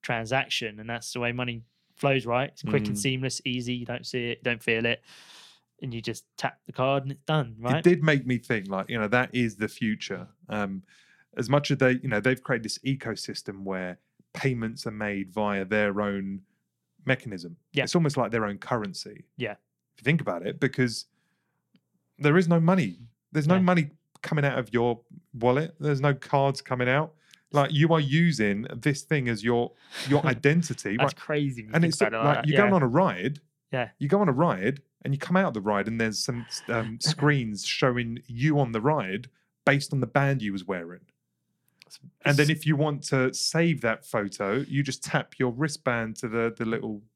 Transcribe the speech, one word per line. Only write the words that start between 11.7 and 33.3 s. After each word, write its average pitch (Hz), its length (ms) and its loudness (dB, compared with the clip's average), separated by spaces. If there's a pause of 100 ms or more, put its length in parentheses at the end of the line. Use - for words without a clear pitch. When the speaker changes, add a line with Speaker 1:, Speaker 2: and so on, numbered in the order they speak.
Speaker 2:
as 127 60 0
they, 127 160 6
you 113 140 -4
know, 104 120 2
they've 127 200 2
created 117 240 -2
this - 140 -8
ecosystem 107 840 -6
where 92 340 -6 (340)
payments 117 540 -4
are 113 60 -6
made 101 400 -4
via 101 320 -2
their 104 360 0
own 98 420 -4 (640)
mechanism. 95 520 -6 (160)
Speaker 1:
Yeah. 139 100 0
Speaker 2:
It's - 100 -6
almost 156 220 2
like 113 140 0
their 113 160 0
own 101 100 -4
currency. 104 680 -8 (120)
Speaker 1:
Yeah. 107 160 -6
Speaker 2:
If - 480 -20
you - 40 -20
think 156 180 2
about 170 240 -4
it, - 120 -4
because 127 460 0 (1120)
there 147 180 4
is 180 120 4
no 170 120 4
money. 165 380 2 (340)
There's 151 160 0
no 185 80 6
Speaker 1:
Yeah. 190 60 4
Speaker 2:
money 175 280 4 (320)
coming 147 220 0
out 127 140 2
of 113 140 -4
your 117 280 2 (320)
wallet. 127 480 0
There's 143 200 0
no 143 140 4
cards 139 460 0
coming 123 280 -2
out. 151 260 2 (380)
Like, 143 200 2
you 156 200 4
are 160 80 4
using 135 600 2 (120)
this 139 280 -2
thing 135 260 -2
as 107 160 -4
your, 120 280 0 (360)
your 143 180 2
Speaker 1:
<laughs> - 0 -
Speaker 2:
identity, 131 680 2
Speaker 1:
That's 135 160 2
Speaker 2:
right? - 40 -12
Speaker 1:
crazy 143 460 -4
when 107 80 -16
you 135 40 -6
Speaker 2:
And 170 80 6
Speaker 1:
think 170 100 4
Speaker 2:
it's - 80 -4
Speaker 1:
about 107 140 2
it - 20 -2
like 113 80 0
Speaker 2:
like, 143 120 4
Speaker 1:
that. 147 120 0
Speaker 2:
you're 151 100 2
Speaker 1:
Yeah. 202 40 8
Speaker 2:
going 202 120 6
on 165 80 6
a 123 60 4
ride. 127 520 0 (320)